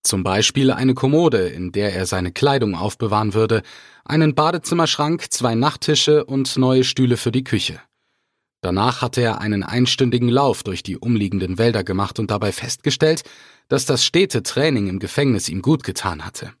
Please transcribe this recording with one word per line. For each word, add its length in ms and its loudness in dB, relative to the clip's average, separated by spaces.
Zum 200 0
Beispiel 480 2
eine 240 2
Kommode, 540 2
in 240 -6
der 200 0
er 140 -2
seine 260 -2
Kleidung 420 0
aufbewahren 600 -2
würde, 280 2
einen 300 2
Badezimmerschrank, 960 0
zwei 240 -2
Nachttische 720 2
und 320 -2
neue 280 4
Stühle 340 2
für 140 -2
die 120 -2
Küche. 360 -2
Danach 400 0
hatte 180 -2
er 200 0
einen 220 -2
einstündigen 680 0
Lauf 340 2
durch 200 -8
die 140 -8
umliegenden 640 -2
Wälder 260 2
gemacht 340 -2
und 120 -4
dabei 200 0
festgestellt, 720 -2
dass 160 0
das 200 0
stete 380 2
Training 460 0
im 100 -4
Gefängnis 500 0
ihm 140 -6
gut 220 2
getan 400 -6
hatte. 360 -14